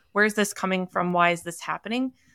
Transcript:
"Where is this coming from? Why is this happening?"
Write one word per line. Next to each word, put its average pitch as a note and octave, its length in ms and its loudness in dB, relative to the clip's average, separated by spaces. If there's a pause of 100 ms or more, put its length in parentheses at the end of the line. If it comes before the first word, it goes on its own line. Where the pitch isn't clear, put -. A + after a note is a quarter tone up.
(120)
"Where G3+ 120 4
is G#3+ 100 0
this G#3 200 0
coming F#3 320 -2
from? F3+ 260 0
Why F3 180 4
is E3+ 120 -2
this E3+ 180 -10
happening?" A#3+ 520 -6 (220)